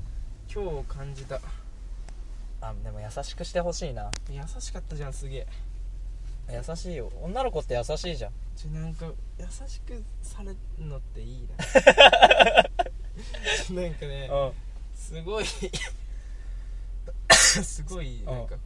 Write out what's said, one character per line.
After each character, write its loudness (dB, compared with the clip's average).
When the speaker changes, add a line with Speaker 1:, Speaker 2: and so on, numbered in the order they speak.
Speaker 1:
今 -2
日 -6
感 -6
じ -10
た。 -6
Speaker 2:
あ、 -6
で -6
も -8
優 -8
し -8
く -8
し -8
て 2
ほ 0
し -4
い -6
な。 -6
Speaker 1:
優 -6
し -6
か -6
っ -8
た -8
じ -4
ゃ -6
ん、 -6
す -6
げ -6
え。 -6
Speaker 2:
優 -4
し -6
い -4
よ。 -6
女 0
の 0
子 0
っ -4
て -2
優 2
し -2
い -4
じ -4
ゃ -6
ん。 -8
Speaker 1:
ち -8
ょ、 -6
な -4
ん -6
か、 -6
優 -8
し -6
く -8
さ -8
れ -6
ん -6
の -6
っ -6
て -8
い -8
い -8
な。 -6
<laughs> 0
な -2
ん -4
か -6
ね、 -6
Speaker 2:
う 2
ん。 -4
Speaker 1:
す -8
ご -2
い、 -2
<coughs> -6
す 6
ご -6
い、 -6
な -6
ん -8
か -6